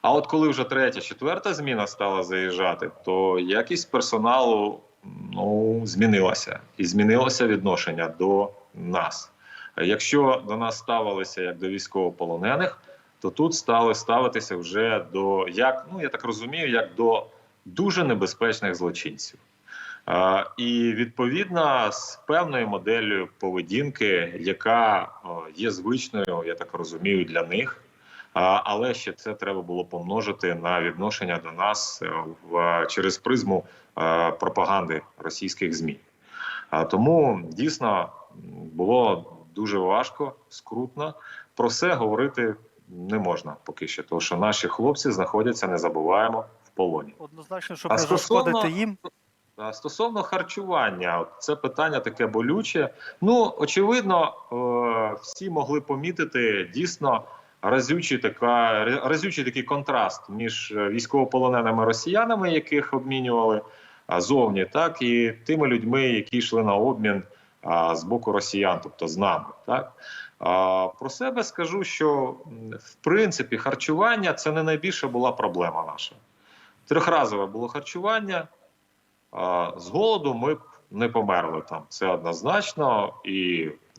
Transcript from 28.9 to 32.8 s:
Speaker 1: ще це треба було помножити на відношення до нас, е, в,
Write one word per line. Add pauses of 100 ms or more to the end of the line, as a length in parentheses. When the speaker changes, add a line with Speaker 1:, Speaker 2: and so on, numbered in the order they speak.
Speaker 1:
ще
це
треба
було
помножити
на
відношення
до
нас,
е, (380)
в,